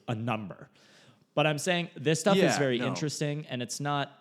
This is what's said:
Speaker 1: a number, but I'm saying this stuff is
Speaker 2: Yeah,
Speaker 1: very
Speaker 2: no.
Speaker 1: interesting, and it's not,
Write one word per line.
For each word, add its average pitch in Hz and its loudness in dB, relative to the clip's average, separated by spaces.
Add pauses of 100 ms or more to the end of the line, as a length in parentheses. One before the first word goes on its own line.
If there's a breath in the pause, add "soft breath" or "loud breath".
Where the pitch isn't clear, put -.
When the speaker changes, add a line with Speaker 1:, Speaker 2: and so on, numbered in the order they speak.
Speaker 1:
a 120 -2
number, 110 -6 (640 soft breath)
but 147 4
I'm 151 0
saying 175 -2
this 151 0
stuff 196 6
is 190 6
Speaker 2:
Yeah, 120 4
Speaker 1:
very 131 2
Speaker 2:
no. 120 -2
Speaker 1:
interesting, 151 -4
and 123 -6
it's - -8
not, 143 -4